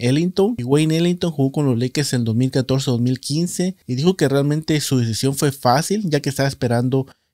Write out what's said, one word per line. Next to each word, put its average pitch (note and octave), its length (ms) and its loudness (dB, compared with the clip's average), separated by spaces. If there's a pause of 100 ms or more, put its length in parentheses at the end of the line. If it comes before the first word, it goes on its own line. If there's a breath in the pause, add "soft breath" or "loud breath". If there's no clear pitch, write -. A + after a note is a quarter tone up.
Ellington. F3+ 560 0
Y B2 60 -6
Wayne D#3 340 2
Ellington F3 320 0
jugó C#3 200 0
con D3 140 -2
los B2 140 2
Lakers C3 340 -2
en B2 120 0
dos A2 120 0
mil B2+ 140 2
catorce, C3+ 400 0
dos A#2+ 100 0
mil B2+ 200 0
quince F3 540 -2 (120)
y B2+ 80 -4
dijo E3+ 240 0
que C#3+ 100 2
realmente D3 540 0
su C3 160 0
decisión A#2+ 360 0
fue C#3+ 160 0
fácil, D#3+ 600 0
ya D3 100 0
que C#3+ 80 -4
estaba C3+ 180 -2
esperando C3 600 0 (280 soft breath)